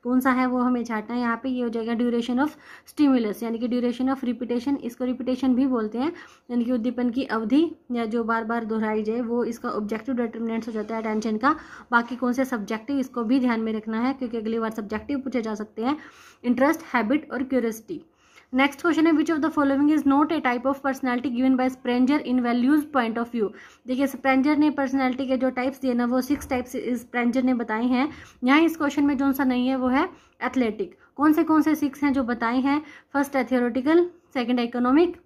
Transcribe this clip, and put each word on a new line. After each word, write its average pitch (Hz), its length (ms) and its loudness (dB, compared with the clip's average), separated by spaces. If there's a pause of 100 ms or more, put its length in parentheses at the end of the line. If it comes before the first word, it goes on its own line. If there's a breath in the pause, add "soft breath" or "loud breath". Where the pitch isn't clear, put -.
कौन 247 140 2
सा 262 120 2
है 254 160 2
वो 247 120 0
हमें 247 240 2
छांटना 220 320 -6
है। 247 60 -2
यहाँ 233 220 -2
पे 269 60 -4
ये 247 140 -2
हो 240 60 -2
जाएगा 226 240 -4
duration 240 460 0
of 294 100 2 (400 loud breath)
stimulus 247 540 2
यानी 226 160 -4
कि 240 80 -4
duration 247 480 0
of 269 80 -10
repetition, 247 540 -2
इसको 240 280 -6
रिपीटेशन 254 500 0
भी 262 120 4
बोलते 226 300 -2
हैं, 294 140 -2 (400 loud breath)
यानी 240 140 0
कि 247 60 -2
उद्दीपन 247 380 0
की 247 140 -2
अवधि 226 400 2 (280)
या 233 140 -2
जो 226 180 -2
बार 226 200 0
बार 226 220 -2
दोहराई 214 380 0
जाए 226 180 -2
वो 233 220 -2
इसका 233 260 -6
ऑब्जेक्टिव 220 460 -4
डिटरमिनेंट्स 233 520 -4
हो 233 60 -10
जाता 214 220 -6
है 220 60 -6
अटेंशन 214 360 -2
का। 277 180 0 (360 loud breath)
बाकी 240 240 0
कौन 247 180 -2
से 262 120 2
सब्जेक्टिव, 226 540 -4
इसको 247 240 -4
भी 247 160 2
ध्यान 240 200 0
में 220 140 -2
रखना 220 280 -4
है 262 120 0
क्योंकि 240 240 -6
अगली 226 220 -2
बार 220 120 -2
सब्जेक्टिव 214 480 -6
पूछे 254 220 -4
जा 214 140 -4
सकते 214 280 -8
हैं, 285 140 0 (460 loud breath)
इंटरेस्ट, 269 380 2 (120)
हैबिट 240 380 0
और 262 120 -4
क्यूरियोसिटी। 226 580 -4 (520 soft breath)
नेक्स्ट 269 280 2
क्वेश्चन 320 260 4
है, 330 60 6
which 302 160 2
of 320 100 0
the 302 140 0
following 277 360 2
is 302 180 2
not 294 240 4
a 311 100 0
type 247 240 -2
of 269 160 0
personality 254 480 -2
given 254 280 2
by 254 120 2
Sprenger 254 540 2
in 247 200 0
values 247 480 2
point 226 260 0
of 233 140 -4
view? 220 160 0 (400 loud breath)
देखिए 254 200 0
स्प्रेंजर 269 500 2
ने 302 120 4
पर्सनैलिटी 269 580 -2
के 262 100 0
जो 254 120 0
टाइप्स 254 320 -4
दिए 254 120 0
ना 240 120 0
वो 254 160 0
सिक्स 285 280 -4
टाइप्स 247 260 -4
स्प्रेंजर 240 680 -2
ने 254 100 4
बताए 226 300 -2
हैं। 254 240 2 (360 loud breath)
यहाँ 269 180 6
इस 330 160 2
क्वेश्चन 285 260 0
में 285 140 2
कौन 277 160 2
सा 277 100 0
नहीं 247 240 2
है 269 80 0
वो 254 120 -2
है 262 160 2 (400 loud breath)
एथलेटिक। 226 520 -2 (200 soft breath)
कौन 302 180 4
से 330 100 4
कौन 311 180 4
से 311 140 4
सिक्स 285 280 -2
हैं 285 100 2
जो 269 100 2
बताए 240 360 0
हैं? 277 220 2 (320 loud breath)
फर्स्ट 277 220 -2
है 262 80 2
थियोरेटिकल, 254 640 2 (240)
सेकंड 247 260 0
है 240 60 0
इकोनॉमिक 254 600 2